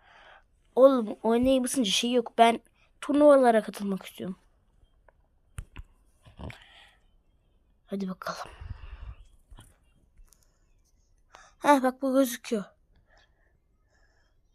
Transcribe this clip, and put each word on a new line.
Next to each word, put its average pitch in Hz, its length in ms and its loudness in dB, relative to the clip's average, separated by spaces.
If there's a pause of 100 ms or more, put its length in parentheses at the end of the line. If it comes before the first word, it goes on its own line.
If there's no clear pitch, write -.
(760)
Oğlum 247 480 4
oynayı 247 420 0
basınca 247 260 -4
şey 240 220 -4
yok. 240 260 -2
Ben 233 220 2 (400)
turnuvalara 269 640 4
katılmak 196 440 -10
istiyorum. - 320 -14 (3500)
Hadi 196 220 -10
bakalım. - 420 -12 (3000)
Heh, 285 240 4
bak 254 200 -4
bu 269 120 -2
gözüküyor. 240 500 -2 (1900)